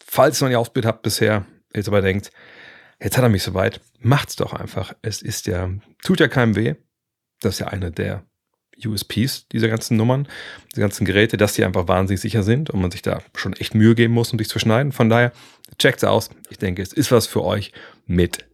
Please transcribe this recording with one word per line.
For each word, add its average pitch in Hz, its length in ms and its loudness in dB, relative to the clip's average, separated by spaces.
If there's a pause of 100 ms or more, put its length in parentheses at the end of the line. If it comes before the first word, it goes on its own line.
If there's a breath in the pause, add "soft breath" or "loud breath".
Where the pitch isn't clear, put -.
Falls 135 380 2
ihr 139 40 2
noch 131 40 0
nicht 123 80 2
ausprobiert 113 300 -2
habt - 160 -4
bisher, 107 420 0 (280)
jetzt 101 160 -6
aber 101 120 4
denkt, 98 300 -2 (680 loud breath)
jetzt - 160 -2
hat 127 80 4
er 117 40 6
mich 95 140 2
soweit, 95 380 -4 (180)
macht's 135 380 0
doch - 160 -4
einfach. - 480 -10
Es 110 200 -8
ist - 240 -10
ja, 92 240 -4 (320)
tut 185 200 0
ja 135 80 4
keinem 113 260 2
weh. 117 200 0 (680)
Das 98 140 -2
ist - 40 -8
ja - 80 -6
eine 92 240 -6
der 98 320 -6 (640)
U 107 80 -4
S 98 100 -6
Ps - 460 -4
dieser 113 180 0
ganzen 110 300 -2
Nummern, 127 280 2 (460 loud breath)
dieser 104 120 -2
ganzen 101 200 -2
Geräte, 101 320 2
dass 107 160 2
die 107 140 0
einfach 90 240 -2
wahnsinnig 95 320 0
sicher 110 220 -2
sind 123 260 0
und 98 100 -4
man 90 120 0
sich - 100 -14
da - 180 -4 (160)
schon 95 180 -6
echt - 220 -10
Mühe 110 180 8
geben 117 200 4
muss, 117 180 0
um 110 80 -4
sich 110 80 -4
zu - 100 -6
schneiden. 127 360 0
Von 113 160 4
daher, 120 240 4 (440 loud breath)
checkt's - 280 2
aus. 104 240 0 (200)
Ich - 100 -20
denke, 95 220 -4
es 95 120 -10
ist - 180 0
was 113 160 4
für - 160 -2
euch 98 300 -4 (340 loud breath)
mit 87 460 0